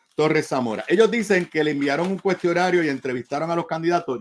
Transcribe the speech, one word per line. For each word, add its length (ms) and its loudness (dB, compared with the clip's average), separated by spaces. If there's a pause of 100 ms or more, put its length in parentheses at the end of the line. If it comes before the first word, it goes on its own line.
(140)
Torres 340 2
Zamora. 400 -2
Ellos 220 6
dicen 360 0
que 180 -2
le 60 2
enviaron 360 0
un 120 -4
cuestionario 640 0
y 80 0
entrevistaron 600 -4
a 60 -2
los 100 -2
candidatos. 540 -2